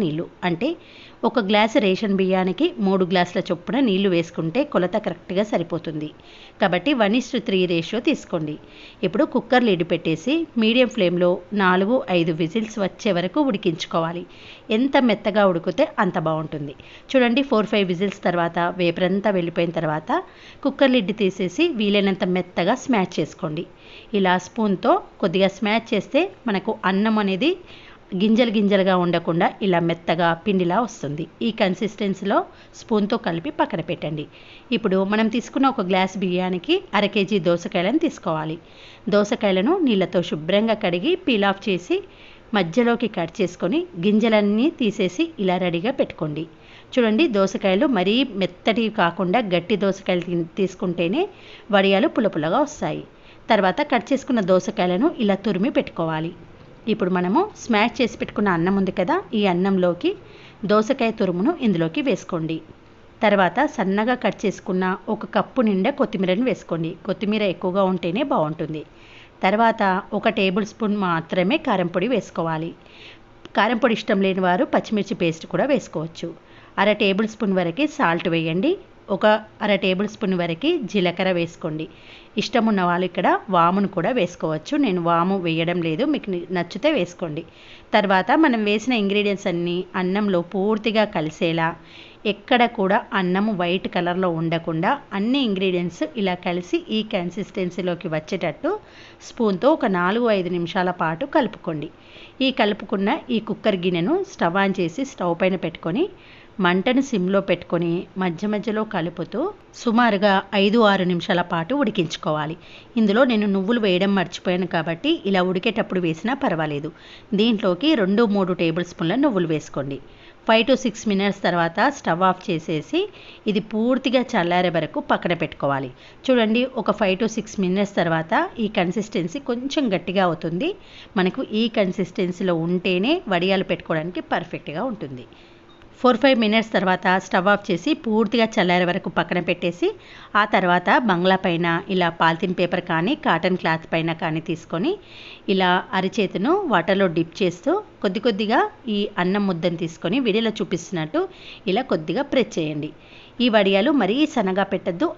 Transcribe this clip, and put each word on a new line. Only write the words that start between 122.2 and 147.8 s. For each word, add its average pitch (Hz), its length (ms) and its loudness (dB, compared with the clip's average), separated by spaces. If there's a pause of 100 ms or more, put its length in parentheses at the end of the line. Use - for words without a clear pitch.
ఆఫ్ 185 180 -2
చేసేసి 165 540 -2 (500)
ఇది 202 200 0
పూర్తిగా 247 500 2 (120)
చల్లారే 180 440 2
వరకు 208 240 -4 (100)
పక్కన 180 320 0
పెట్టుకోవాలి. 139 460 -2 (380)
చూడండి, 240 340 4 (200)
ఒక 208 180 0
ఫైవ్ 190 220 2
to 220 160 0
సిక్స్ 208 260 -8
మినిట్స్ 190 360 0
తర్వాత 165 340 0 (320)
ఈ - 20 -2 (120)
కన్సిస్టెన్సీ 180 680 -2
కొంచెం 269 360 -2 (100)
గట్టిగా 180 320 0
అవుతుంది. 170 420 -2 (500)
మనకు 185 240 0 (180)
ఈ 233 40 2 (140)
కన్సిస్టెన్సీలో 180 760 -2 (120)
ఉంటేనే 185 480 0 (200)
వడియాలు 190 360 0
పెట్టుకోవడానికి 175 520 -4 (120)
పర్ఫెక్ట్గా 170 560 -8
ఉంటుంది. 135 340 -12 (720)
ఫోర్ 247 220 4
ఫైవ్ 269 220 6
మినిట్స్ 220 300 2
తర్వాత 185 340 2 (180)
స్టవ్ 185 260 0
ఆఫ్ 202 160 0
చేసి 180 240 0 (140)
పూర్తిగా 226 480 2
చల్లారే 180 360 4
వరకు 180 280 -4
పక్కన 175 220 0 (100)
పెట్టేసి 175 380 -2 (520)
ఆ - 20 6 (120)
తర్వాత 180 360 2 (200)
బంగ్లా 185 340 4
పైన 170 240 0 (260)
ఇలా 180 140 2 (140)
పాలిథిన్ 165 380 2
పేపర్ 175 300 0
కానీ 175 240 0 (120)
కాటన్ 180 360 2
క్లాత్ 160 320 0
పైన 165 280 -2
కానీ 160 280 -2
తీసుకొని 170 420 -4 (640)
ఇలా 190 160 4 (280)
అరచేతిను 190 540 0 (200)
వాటర్లో 190 360 2 (100)
డిప్ 165 240 -2
చేస్తూ 185 320 0 (300)